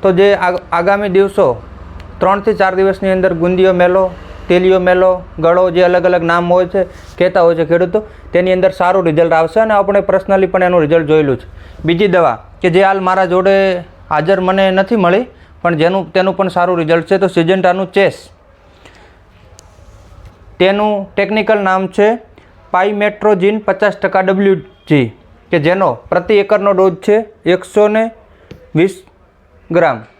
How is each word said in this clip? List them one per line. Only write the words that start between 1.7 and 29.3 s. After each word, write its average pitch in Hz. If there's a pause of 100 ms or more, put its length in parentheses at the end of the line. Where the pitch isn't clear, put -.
ત્રણથી 196
ચાર 190
દિવસની 190
અંદર 185
ગુંદિયો 180
મેલો, 180 (360)
તેલિયો 185
મેલો, 180 (180)
ગળો, 175
જે 175
અલગ 180
અલગ 180
નામ 170
હોય 180
છે, 185 (340)
કહેતા 185
હોય 170
છે 165
ખેડૂતો, 175 (300)
તેની 180
અંદર 185
સારું 185
રિઝલ્ટ 165
આવશે 160
અને 220
આપણે 202
પર્સનલી 190
પણ 185
એનું 180
રિઝલ્ટ 156
જોયેલું 147
છે. - (380)
બીજી 175
દવા 165 (240)
કે 185
જે 180
હાલ 196
મારા 185
જોડે 185 (300)
હાજર 160
મને 190
નથી 190
મળી 196 (360)
પણ 170
જેનું, 165
તેનું 185
પણ 190
સારું 175
રિઝલ્ટ 165
છે, 190
તો 185
સિજન્ટાનું 185
ચેસ, - (2250)
તેનું 202
ટેકનિકલ 214
નામ 190
છે 214 (520)
પાઇમેટ્રોજિન 208
પચાસ 202
ટકા 190
ડબલ્યુ 190 (340)
જી 127 (380)
કે 175
જેનો 165 (160)
પ્રતિ 180
એકરનો 202
ડોઝ 185
છે 214 (200)
એકસો 180
ને 220 (640)
વીસ 190 (680)